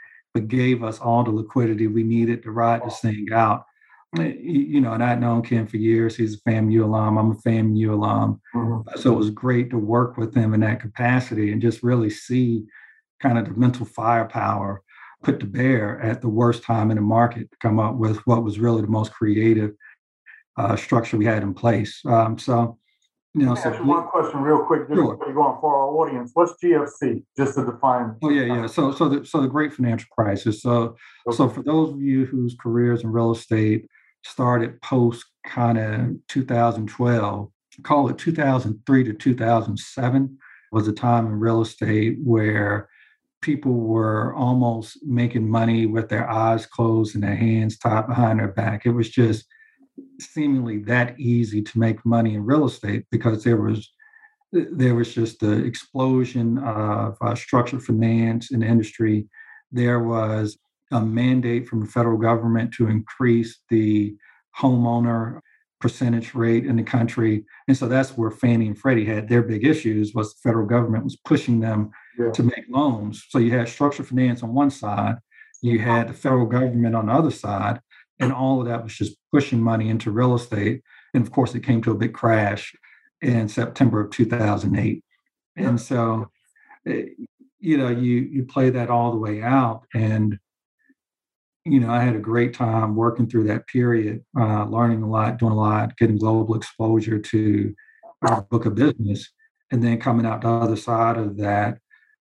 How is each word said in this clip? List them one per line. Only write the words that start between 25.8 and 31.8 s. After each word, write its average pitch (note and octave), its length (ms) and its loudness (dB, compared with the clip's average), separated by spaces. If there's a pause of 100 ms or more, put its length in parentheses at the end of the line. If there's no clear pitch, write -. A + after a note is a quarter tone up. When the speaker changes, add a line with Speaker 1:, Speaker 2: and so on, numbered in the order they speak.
Speaker 2:
audience. C#3+ 460 -2
What's F3 260 2
G F3 140 4
F C#3+ 140 0
C, - 360 -4 (140)
just C3+ 160 0
to B2+ 100 -2
define? A#2+ 580 -2
Speaker 1:
Oh, D#3 60 0
yeah, C#3+ 140 2
yeah. A#2+ 240 -2
So, C#3 260 0
so D3+ 160 2
the, C#3 160 -2
so - 160 -2
the C3 80 2
great D3+ 240 -2
financial A#2 400 -2
crisis. G#2 480 -2
So, A#2 340 0 (320)
Speaker 2:
Okay. A#2 100 -2
Speaker 1:
so C3 120 4
for C3+ 140 -8
those D3+ 320 0